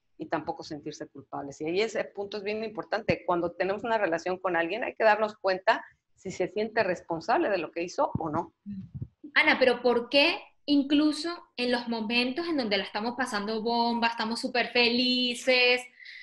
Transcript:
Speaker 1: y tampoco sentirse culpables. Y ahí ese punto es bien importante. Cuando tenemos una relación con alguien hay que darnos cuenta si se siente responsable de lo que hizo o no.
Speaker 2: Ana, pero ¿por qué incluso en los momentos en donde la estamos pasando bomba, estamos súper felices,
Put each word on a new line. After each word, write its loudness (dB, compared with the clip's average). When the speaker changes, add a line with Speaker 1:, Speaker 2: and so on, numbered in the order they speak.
Speaker 1:
y -12
tampoco -4
sentirse -12
culpables. -12
Y -6
ahí 0
ese -2
punto -8
es -8
bien -4
importante. -4
Cuando 0
tenemos -2
una 0
relación -2
con -2
alguien 0
hay -8
que 0
darnos 4
cuenta 2
si -10
se -2
siente -2
responsable 0
de 0
lo -6
que -4
hizo -2
o -4
no. -4
Speaker 2:
Ana, 4
pero 4
¿por 2
qué 4
incluso 2
en -2
los -2
momentos -2
en 0
donde 0
la 0
estamos -4
pasando -2
bomba, 2
estamos -2
súper 0
felices, 4